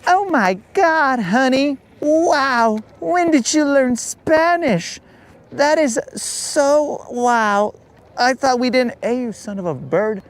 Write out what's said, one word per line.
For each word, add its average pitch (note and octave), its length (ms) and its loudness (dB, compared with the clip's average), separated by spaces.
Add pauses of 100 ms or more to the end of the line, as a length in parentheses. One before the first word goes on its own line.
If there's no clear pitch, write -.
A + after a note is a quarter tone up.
Oh F#4+ 240 2
my G#3 240 2 (200)
God, D#4+ 460 2
honey. C4 580 0 (220)
Wow. C4+ 800 2 (200)
When E4+ 320 0
did C#4+ 240 0
you D4+ 100 2
learn C4+ 320 2
Spanish? D#4+ 1040 -2 (500)
That C#4+ 280 0
is C#4 220 0 (160)
so D4 960 -2
wow. A3+ 640 0 (440)
I B3 160 2
thought B3+ 240 0
we B3+ 120 0
didn't, A#3+ 320 0
hey, A#3+ 180 -2
you A#3+ 120 -6
son G3+ 260 -12
of F#3 80 -6
a E3 80 -4
bird. F3 560 -4